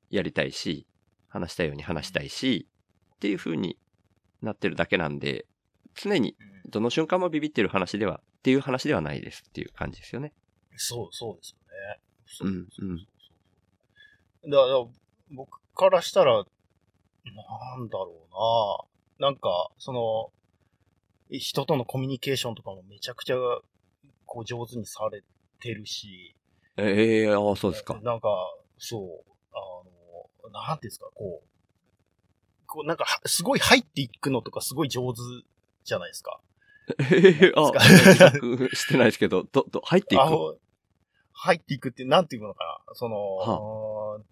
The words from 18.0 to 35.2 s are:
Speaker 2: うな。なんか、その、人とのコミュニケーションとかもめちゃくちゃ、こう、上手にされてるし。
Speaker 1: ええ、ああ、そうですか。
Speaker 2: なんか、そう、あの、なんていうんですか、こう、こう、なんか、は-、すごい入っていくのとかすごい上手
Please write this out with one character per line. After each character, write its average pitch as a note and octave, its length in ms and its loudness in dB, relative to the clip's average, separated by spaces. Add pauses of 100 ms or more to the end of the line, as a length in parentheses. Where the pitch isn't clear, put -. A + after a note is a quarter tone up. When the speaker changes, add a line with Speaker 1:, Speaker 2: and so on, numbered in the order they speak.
Speaker 2:
う - 20 -14
な。 C3+ 60 2
な C#3 60 0
ん - 20 -20
か、 F2+ 420 -2
そ - 160 -16
の、 A2 380 -4 (1000)
人 C#3 360 -6
と E3 100 0
の B2+ 100 -2
コ - 120 -8
ミ C3 80 -4
ュ C3+ 40 -6
ニ C3+ 100 -8
ケ C#3 140 -4
ー - 40 -2
シ B2+ 100 -6
ョ A#2 40 -8
ン G#2+ 40 -12
と - 80 -20
か G2 80 -14
も F#2+ 120 -18
め G2+ 160 -20
ち - 100 -12
ゃ B2 40 -12
く - 100 -18
ち C3+ 100 -4
ゃ、 - 20 0 (880)
こ A#2+ 140 -14
う、 A2 60 -12
上 A#2+ 200 -10
手 A#2+ 120 -14
に G#2 80 -10
さ - 260 -8
れ G#2 100 -14 (380)
て A#2+ 140 -12
る G#2 120 -14
し。 F#2 500 -16 (420)
Speaker 1:
え A2 460 2
え、 G#2+ 100 2
あ G#2 180 2
あ、 G2 60 0
そ G#2 120 0
う - 20 -2
で - 60 -6
す - 60 -12
か。 - 180 -10
Speaker 2:
な A#2 140 -4
ん A2 60 -10
か、 - 80 -2 (480)
そ - 200 -12 (300)
う、 - 40 -20 (220)
あ F2+ 960 -18
の、 F#2+ 40 -20
な A2+ 240 -10
ん - 40 -10
て - 80 -16
い - 20 -18
う - 0 -
ん - 0 -
で - 20 -20
す - 80 -20
か、 - 140 -20
こ F#2 300 -14
う、 - 40 -20 (1200)
こ D#3 180 -14
う、 - 20 -12
な E3 60 0
ん D#3 40 -10
か、 - 60 -4
は-、 - 240 -4
す - 160 -2
ご B3 140 2
い - 20 -2
入 B3+ 200 4
っ - 40 -4
て - 180 -6
い C3 60 -4
く - 240 -8
の B2 100 -2
と - 80 -12
か - 120 -10
す - 120 -8
ご D3+ 120 -2
い C3 40 -4
上 B2+ 240 -4
手 A2+ 60 -12 (640)